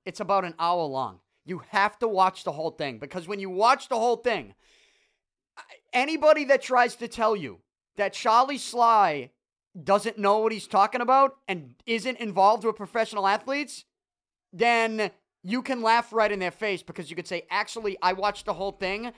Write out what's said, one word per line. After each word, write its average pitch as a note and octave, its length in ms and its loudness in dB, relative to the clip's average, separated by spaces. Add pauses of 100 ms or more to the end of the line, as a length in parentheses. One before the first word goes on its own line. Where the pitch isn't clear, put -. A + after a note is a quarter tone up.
It's F#3 160 -12
about G3 240 0
an E3 120 -12
hour E3+ 280 0
long. C3 340 -6 (240)
You E3+ 280 -10
have G#3 280 0
to A#3 80 0
watch F#3+ 380 0
the E3+ 80 -4
whole D#3 180 -6
thing, C#3 260 -8
because D3+ 300 -12
when G3+ 140 -8
you G3 80 -8
watch A3 400 2
the A#3+ 100 -2
whole A#3 180 0
thing, F#3+ 380 -4 (1000)
I, - 60 -20 (280)
anybody D4+ 540 4
that C4+ 160 4
tries B3 340 2
to A#3 140 -8
tell A3+ 260 0
you B2+ 240 -8 (380)
that G3+ 160 -2
Charlie B3 440 2
Sly G#3 760 2 (520)
doesn't G3+ 340 0
know G3+ 200 4
what A3 160 0
he's G#3+ 140 -12
talking G#3+ 340 2
about C4+ 360 4 (120)
and D#3 260 -8 (100)
isn't A#3 340 -2
involved G3+ 440 2
with A3 140 -2
professional G#3+ 500 -2
athletes, A#3+ 560 -2 (680)
then A3 580 0 (320)
you A3+ 180 -4
can B3 200 -6
laugh A3+ 320 2
right G#3+ 180 2
in G3+ 80 -4
their F3+ 120 -4
face, G3 300 -4
because E3+ 280 -14
you E3 60 -14
could E3 120 -10
say, E3+ 220 -8
"Actually, G#3 520 -4
I F#3 120 2
watched G3+ 320 -4
the G#3 80 -4
whole F#3+ 180 -6
thing, G#3 460 -6